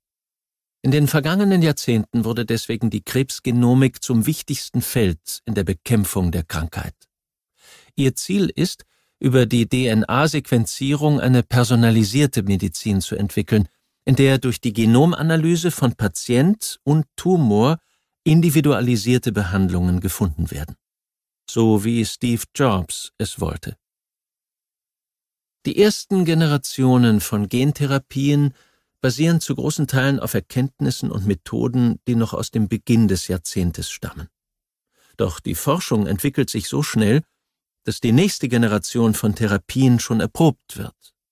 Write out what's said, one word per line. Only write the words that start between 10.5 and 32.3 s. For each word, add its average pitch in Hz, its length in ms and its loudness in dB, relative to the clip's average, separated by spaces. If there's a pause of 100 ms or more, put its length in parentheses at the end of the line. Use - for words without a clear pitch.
eine 127 240 2
personalisierte 117 1000 2
Medizin 98 580 -2
zu - 160 -8
entwickeln, 101 500 0 (380)
in 135 100 4
der 135 220 4
durch 127 240 -4
die 117 100 -2
Genomanalyse 160 1000 2
von 127 240 -2
Patient 123 880 -2
und 147 220 2 (120)
Tumor 147 600 2 (440)
individualisierte 127 1120 2
Behandlungen 90 680 0
gefunden 90 520 -4
werden. - 240 -12 (760)
So 110 340 2
wie 117 220 -2
Steve 117 380 -4 (120)
Jobs 98 640 -2
es - 240 -8
wollte. - 340 -8 (1900)
Die - 120 -2
ersten 196 460 2
Generationen 131 960 2
von 104 300 -4
Gentherapien 139 1040 0 (480)
basieren 156 400 0
zu - 140 -6
großen 143 320 -4
Teilen 135 320 0
auf - 140 -6
Erkenntnissen 131 800 -4
und 95 140 -6
Methoden, 117 840 -2
die 123 80 -2
noch 113 180 0